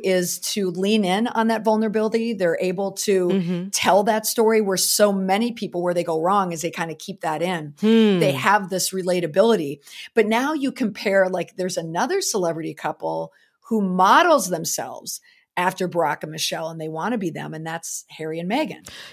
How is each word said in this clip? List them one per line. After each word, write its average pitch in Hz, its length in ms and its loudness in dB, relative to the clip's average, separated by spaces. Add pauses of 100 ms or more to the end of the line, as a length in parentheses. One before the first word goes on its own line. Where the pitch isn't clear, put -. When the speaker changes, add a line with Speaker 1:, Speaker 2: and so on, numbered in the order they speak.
Speaker 1:
is 180 360 0
to 196 300 -2
lean 196 360 2
in 202 220 2
on 220 200 0
that 220 160 0
vulnerability. 220 680 0
They're 180 260 0
able 185 320 -2
to 190 360 0
Speaker 2:
Mm-hmm. 180 420 0
Speaker 1:
tell 196 320 4
that 220 240 0
story 220 340 2
where 196 160 0
so 208 340 2
many 196 420 0
people, 185 300 -6
where 175 120 0
they 175 100 0
go 160 160 -2
wrong 185 320 2
is 160 80 -8
they 165 100 -4
kinda 165 240 -6
keep - 280 -14
that 156 180 -4
in. 170 400 -4
Speaker 2:
Hmm. 214 400 6
Speaker 1:
They 143 120 4
have 185 360 2
this 180 220 -2
relatability. 180 920 2 (320)
But 220 140 4
now 247 260 0
you 269 180 -2
compare, 196 600 0
like, 175 260 -6
there's 180 220 -4
another 185 420 -2
celebrity 165 540 -4
couple 160 580 -6 (360)
who 226 120 2
models 202 680 4
themselves 160 720 -4 (360)
after 180 300 0
Barack 160 340 0
and 156 80 -10
Michelle, 160 380 -6
and 165 100 -10
they 156 100 -8
wanna 165 280 -4
be 185 140 -4
them, 156 240 -10
and 160 120 -10
that's - 420 -10
Harry 160 300 -8
and 175 120 -6
Meghan. 269 360 -4 (260)